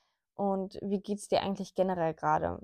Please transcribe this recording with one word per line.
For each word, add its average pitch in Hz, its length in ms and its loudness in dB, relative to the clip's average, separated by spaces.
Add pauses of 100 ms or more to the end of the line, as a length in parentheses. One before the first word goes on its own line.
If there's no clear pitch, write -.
(360)
Und 196 460 -2
wie 202 200 -2
geht's 202 280 -6
dir - 120 4
eigentlich 196 340 -4
generell 180 380 2
gerade? 151 500 0